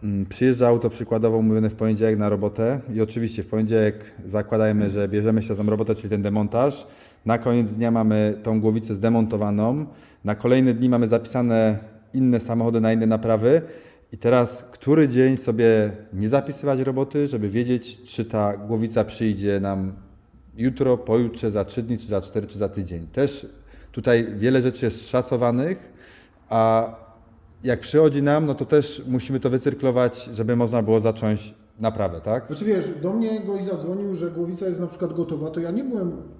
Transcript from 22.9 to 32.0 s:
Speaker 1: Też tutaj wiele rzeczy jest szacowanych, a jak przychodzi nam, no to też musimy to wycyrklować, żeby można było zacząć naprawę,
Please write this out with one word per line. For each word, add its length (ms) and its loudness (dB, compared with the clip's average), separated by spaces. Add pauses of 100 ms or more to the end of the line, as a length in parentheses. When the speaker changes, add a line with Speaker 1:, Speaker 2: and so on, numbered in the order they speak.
Speaker 1:
Też 340 -2 (460)
tutaj 340 2 (100)
wiele 260 4
rzeczy 220 -2
jest 240 -4
szacowanych, 680 0 (720)
a 380 4 (760)
jak 160 0
przychodzi 420 4
nam, 240 2
no 80 0
to 100 -4
też 440 2
musimy 320 -2
to 100 0
wycyrklować, 840 0
żeby 240 0
można 260 0
było 180 4
zacząć 540 -2 (260)
naprawę, 400 -2